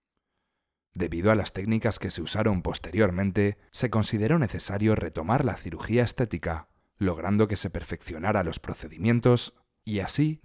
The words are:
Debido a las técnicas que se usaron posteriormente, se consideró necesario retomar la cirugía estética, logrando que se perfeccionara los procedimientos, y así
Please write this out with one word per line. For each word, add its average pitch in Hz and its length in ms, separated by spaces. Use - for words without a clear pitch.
Debido 87 380
a 110 40
las 98 160
técnicas 107 480
que 98 120
se - 100
usaron 98 400
posteriormente, 98 960
se - 180
consideró 110 500
necesario 107 560
retomar 90 480
la 104 140
cirugía 107 460
estética, 85 640
logrando 95 520
que 101 80
se 98 120
perfeccionara 87 760
los 85 160
procedimientos, 117 920
y 104 160
así 151 460